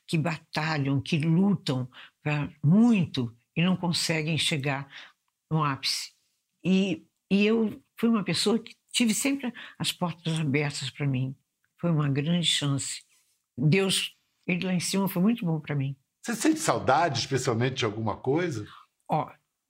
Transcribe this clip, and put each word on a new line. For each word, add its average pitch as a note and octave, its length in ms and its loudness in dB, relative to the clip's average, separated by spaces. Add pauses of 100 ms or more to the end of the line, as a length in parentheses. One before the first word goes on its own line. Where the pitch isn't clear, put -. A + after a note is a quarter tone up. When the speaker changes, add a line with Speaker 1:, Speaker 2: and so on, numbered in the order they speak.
Speaker 1:
que E3+ 100 0
batalham, D3+ 840 -2
que - 160 -2
lutam D#3+ 720 2 (320)
pra D3 280 -2 (140)
muito F3 720 4 (200)
e D#3+ 60 2
não F3+ 140 2
conseguem E3 640 -2
chegar C#3 520 -2 (600)
no D#3 140 0
ápice. - 480 -4 (520)
E, F#3 420 0 (240)
e G3+ 160 4
eu A3 360 0 (160)
fui A#3 120 2
uma G#3+ 140 2
pessoa G#3 360 0
que - 160 -12 (160)
tive A3+ 220 2
sempre C#4 400 -2 (240)
as - 140 -2
portas D#3+ 480 -4
abertas D3 500 -2
pra C#3+ 180 -4
mim. C3 280 -2 (440)
Foi F3 120 0
uma D3 180 2
grande D#3 380 0
chance. - 560 -2 (540)
Deus, F3+ 600 2 (300)
ele F3+ 180 -2
lá F#3 80 -2
em F3 60 0
cima F#3+ 280 0
foi F3+ 140 -2
muito A3+ 240 2
bom D#3+ 140 0
pra D3+ 160 -6
mim. C#3 200 -4 (260)
Speaker 2:
Você A#3 140 -6
sente D#4 240 2
saudade, C3 600 2
especialmente, B2 560 0
de - 100 -2
alguma G#2+ 300 -2
coisa? C3+ 520 -2 (420)
Speaker 1:
Ó, D#3 200 0 (400)